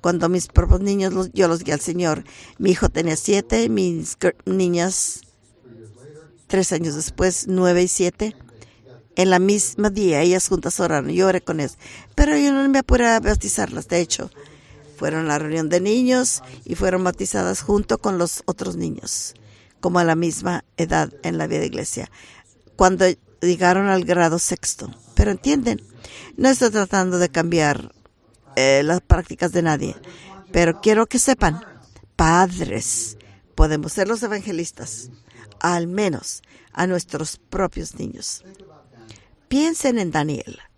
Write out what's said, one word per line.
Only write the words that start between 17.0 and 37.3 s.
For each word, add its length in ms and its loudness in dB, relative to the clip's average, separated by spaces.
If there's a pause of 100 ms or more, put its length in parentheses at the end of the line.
bautizadas 580 -4
junto 380 -2
con 180 -2
los 280 -4
otros 320 -8
niños, 580 -8 (440)
como 200 0
a 40 2
la 120 2
misma 500 -4 (100)
edad 380 -2 (100)
en 140 -4
la 100 -4
vida 120 -4
de 80 -4
iglesia. 440 -8 (640)
Cuando 300 4 (360)
llegaron 460 2
al 180 2
grado 340 2
sexto. 500 -6 (260)
Pero 160 4
entienden, 500 -2 (560)
no 100 4
estoy 220 4
tratando 480 0
de 100 2
cambiar, 680 0 (600)
eh, 300 4
las 160 0
prácticas 500 2
de 100 0
nadie, 360 -2 (560)
pero 260 2
quiero 280 4
que 120 -2
sepan, 420 2 (540)
padres, 1000 0 (360)
podemos 380 2
ser 160 0
los 160 -4
evangelistas, 880 -8 (480)
al 280 -2
menos 540 -4 (300)
a 160 -2
nuestros 500 -6